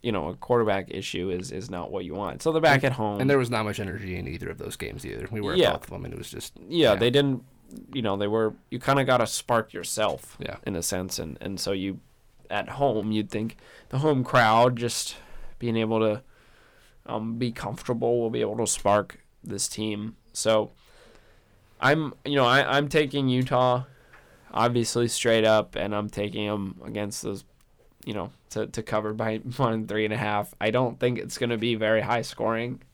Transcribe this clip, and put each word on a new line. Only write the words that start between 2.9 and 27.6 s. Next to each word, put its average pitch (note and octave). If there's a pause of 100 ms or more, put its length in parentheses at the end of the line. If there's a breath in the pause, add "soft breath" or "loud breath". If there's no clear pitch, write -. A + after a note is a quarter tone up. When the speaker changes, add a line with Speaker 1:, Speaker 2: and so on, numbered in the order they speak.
Speaker 1:
at -
home. G#2+
Speaker 2:
and C3+
there C#3
was B2
not A2
much G#2
energy F#2+
in F#2
either E2
of -
those -
games -
either. -
We A2
were C#3
at F3+
Speaker 1:
Yeah. D3
Speaker 2:
both -
of -
them, -
and -
it -
was -
just, - (140)
Speaker 1:
Yeah, C#3+
Speaker 2:
yeah. -
Speaker 1:
they A#2
didn't, C#3 (500)
you C3
know, G2+
they G2+
were, A2 (160)
you B2
kinda C#3
gotta B2
spark -
yourself -
Speaker 2:
Yeah. - (100)
Speaker 1:
in G2
a E2+
sense. F#2
And, D#2+
and G2
so G2
you, F#2+ (500)
at G2
home, A2
you'd G#2+
think A2+ (320 loud breath)
the C3
home C#3
crowd A#2
just - (420 loud breath)
being A#2
able A2+
to, A2 (840 soft breath)
um, A2+
be A#2+
comfortable A#2
will A2+
be A#2+
able A2
to A2
spark - (260)
this -
team. G#2+ (160)
So A2 (1120 soft breath)
I'm, D3+ (100)
you C#3+
know, C3+
I, C3
I'm C#3+
taking C#3+
Utah, B2+ (680 soft breath)
obviously A#2+
straight A2+
up, A2
and G#2
I'm G#2
taking G#2
'em G2
against G#2
those, G2+ (600)